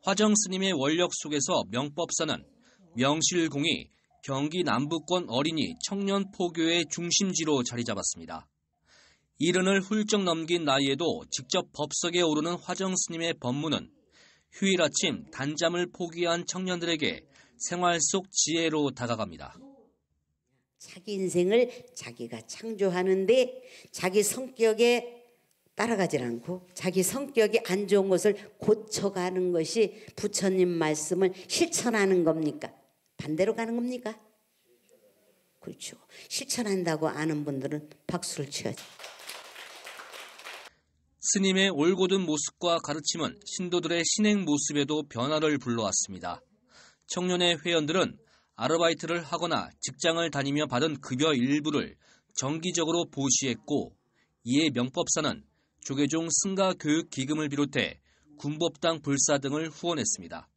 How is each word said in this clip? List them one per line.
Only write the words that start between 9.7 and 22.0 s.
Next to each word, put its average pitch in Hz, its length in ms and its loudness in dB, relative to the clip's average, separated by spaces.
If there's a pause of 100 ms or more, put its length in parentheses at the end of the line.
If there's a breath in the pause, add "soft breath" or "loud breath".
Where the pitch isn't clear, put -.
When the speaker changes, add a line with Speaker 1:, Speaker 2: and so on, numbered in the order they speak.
Speaker 1:
훌쩍 214 420 0
넘긴 165 420 0
나이에도 139 680 2
직접 - 400 -4
법석에 170 500 -2
오르는 160 320 2
화정 185 400 -4
스님의 165 460 -4
법문은 131 500 -2 (640 soft breath)
휴일 190 280 2
아침 151 520 0
단잠을 165 540 0
포기한 170 600 -2
청년들에게 170 760 -2 (340 soft breath)
생활 175 440 0
속 190 300 0
지혜로 156 640 2
다가갑니다. 110 640 -6 (1200)
Speaker 2:
자기 - 360 -12
인생을 190 720 2 (100)
자기가 117 460 -10